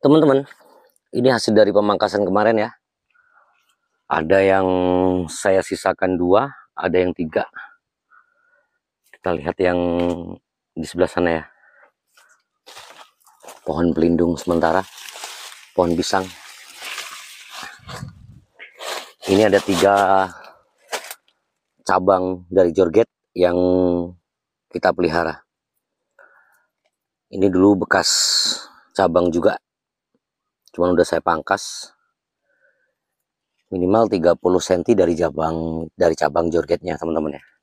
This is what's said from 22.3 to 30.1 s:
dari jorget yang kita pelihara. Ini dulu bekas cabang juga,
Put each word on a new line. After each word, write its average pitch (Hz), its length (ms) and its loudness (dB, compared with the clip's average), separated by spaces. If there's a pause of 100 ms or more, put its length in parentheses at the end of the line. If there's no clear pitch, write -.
dari 90 240 2
jorget 95 320 2 (240)
yang 90 240 0 (1120)
kita 90 240 0
pelihara. 82 480 -2 (1900)
Ini 98 160 0
dulu 92 400 4
bekas 92 240 0 (800)
cabang 87 400 2
juga, 87 260 0 (1160)